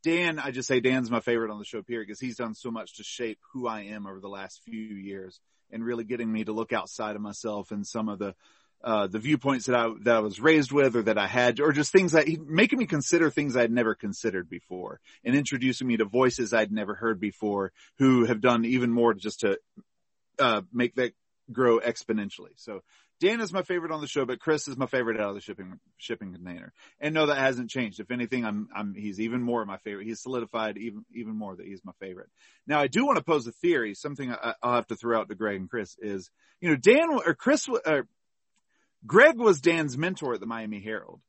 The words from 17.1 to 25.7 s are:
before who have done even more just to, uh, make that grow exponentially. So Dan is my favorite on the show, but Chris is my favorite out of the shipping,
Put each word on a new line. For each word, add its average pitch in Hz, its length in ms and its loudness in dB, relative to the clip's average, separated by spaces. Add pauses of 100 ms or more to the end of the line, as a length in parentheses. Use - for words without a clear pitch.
before 101 540 -4 (240)
who 131 260 6
have 113 160 2
done 117 240 4
even 123 260 0
more 117 240 4
just 101 280 -6
to, 98 180 0 (800)
uh, 113 220 2 (100)
make 120 240 -2
that 123 160 0 (400)
grow 117 300 4
exponentially. 107 720 -4
So 101 260 -14 (380)
Dan 220 220 2
is 180 100 -4
my 180 120 -2
favorite 170 280 -4
on 156 80 -6
the 151 80 -8
show, 139 180 -2
but 120 140 -6
Chris 151 300 0
is 127 80 -10
my 135 80 -2
favorite 113 340 0
out 104 80 0
of 101 80 -4
the 101 60 -10
shipping, 92 360 -14 (200)